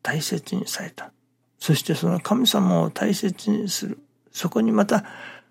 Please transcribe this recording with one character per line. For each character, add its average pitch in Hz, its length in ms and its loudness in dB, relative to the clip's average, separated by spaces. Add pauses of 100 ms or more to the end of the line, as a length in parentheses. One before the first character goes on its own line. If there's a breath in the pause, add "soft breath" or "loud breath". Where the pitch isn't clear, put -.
大 151 200 -2
切 - 320 -4
に - 120 -2
さ - 160 -8
れ 160 80 -10
た。 - 220 -18 (460)
そ - 160 4
し - 80 0
て - 120 0
そ 165 140 -2
の 175 120 0
神 240 260 2
様 185 360 4
を - 80 2
大 - 240 0
切 196 360 -2
に 208 180 0
す - 180 -4
る。 - 120 -6 (340)
そ - 160 -4
こ 214 140 0
に 226 100 4
ま 208 140 4
た 208 180 2 (460 loud breath)